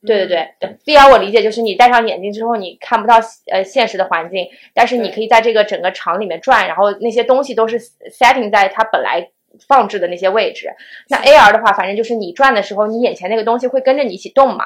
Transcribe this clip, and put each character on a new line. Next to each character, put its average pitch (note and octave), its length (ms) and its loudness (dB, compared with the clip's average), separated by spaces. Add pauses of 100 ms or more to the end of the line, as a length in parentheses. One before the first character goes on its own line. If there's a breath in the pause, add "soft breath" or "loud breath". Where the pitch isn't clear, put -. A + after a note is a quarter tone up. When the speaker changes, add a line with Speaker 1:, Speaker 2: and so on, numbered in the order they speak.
Speaker 1:
对， G3+ 220 0
对， - 0 - (320)
对。 F#3+ 100 -8
Speaker 2:
嗯。 - 160 -20
Speaker 1:
V D4+ 100 2
R C#4 140 8
我 A#3+ 80 8
理 G3 140 -2
解 A3 100 2
就 G#3+ 80 0
是 A3 100 -8
你 G#3+ 140 -4
戴 A#3+ 140 6
上 A#3+ 180 2
眼 F#3 160 -8
镜 G3+ 100 -8
之 A3 140 -10
后， A#3 80 -2
你 F#3+ 260 -10
看 A3+ 220 -4
不 G#3 60 -4
到， A#3 80 6 (340)
呃， F#3+ 140 -2
现 A3+ 240 -2
实 F#3+ 100 -12
的 F#3+ 60 0
环 E3+ 260 -6
境， F3+ 180 -8 (240 soft breath)
但 A#3+ 140 2
是 B3 100 -4
你 G#3 140 -4
可 G#3+ 100 -10
以 A3 60 -4
在 A3+ 140 4
这 A3+ 120 0
个 G#3+ 120 2
整 G3 180 -6
个 F#3 80 -2
场 F3+ 300 -6
里 G#3+ 60 -6
面 E3+ 140 -8
转， A#3 220 2
Speaker 2:
对。 F#3 60 -4
Speaker 1:
然 D#3+ 80 -6
后 G3+ 240 0
那 A3+ 100 -4
些 A3+ 140 -2
东 B3+ 180 2
西 C4+ 100 -8
都 A3+ 140 0
是 A3+ 140 -6
setting A#3+ 680 -2
在 G3+ 200 2
它 G#3+ 160 -2
本 C#3 180 -4
来 F3 260 -4 (380)
放 B3 220 2
置 G3+ 100 -8
的 F3 80 -4
那 F3 100 -8
些 F#3 120 -2
位 G3 240 -2
置。 - 180 -14 (380 loud breath)
那 C4+ 120 -2
Speaker 2:
是。 - 80 2
Speaker 1:
A D4+ 80 8
R G#3+ 160 8
的 A3 60 2
话， G#3+ 140 2
反 F#3+ 160 -2
正 G3+ 80 -6
就 A3+ 80 -2
是 A#3 100 -6
你 F#3+ 180 -8
转 C4+ 220 0
的 G3+ 80 -2
时 G3+ 140 -10
候， G#3+ 100 0
你 A3+ 140 -6
眼 G#3+ 120 -2
前 F3+ 160 -10
那 G#3+ 60 -4
个 A3 80 -2
东 A3+ 160 -2
西 B3 80 -6
会 C4 140 -2
跟 C4 160 0
着 D4 80 -2
你 G3 100 -6
一 - 20 -16
起 - 120 -18
动 C4 280 2
嘛。 - 100 -6